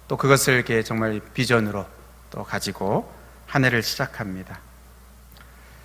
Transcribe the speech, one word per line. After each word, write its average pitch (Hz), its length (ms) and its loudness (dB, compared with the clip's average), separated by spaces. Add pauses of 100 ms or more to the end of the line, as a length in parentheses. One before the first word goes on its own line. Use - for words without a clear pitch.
또 - 100 -2
그것을 135 380 6
이렇게 117 300 2
정말 110 360 -2 (120)
비전으로 107 540 2 (440)
또 - 140 -8
가지고 101 680 -4 (340)
한 139 180 2
해를 120 180 2
시작합니다. 95 760 -8 (1300)